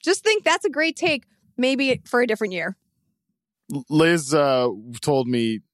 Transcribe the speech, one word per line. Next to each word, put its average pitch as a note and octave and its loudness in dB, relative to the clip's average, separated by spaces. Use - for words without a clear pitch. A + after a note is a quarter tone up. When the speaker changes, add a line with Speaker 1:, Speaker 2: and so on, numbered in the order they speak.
Speaker 1:
Just F4 -2
think G#4+ 0
that's E4 0
a G4 0
great D#4 -2
take, D4+ -2
maybe B3+ 0
for A#3+ 0
a B3 4
different G#3+ -2
year. F3+ -6
Speaker 2:
L-, C#3 -6
Liz, D#3 2
uh, C3+ 2
told C3+ 0
me A2+ -2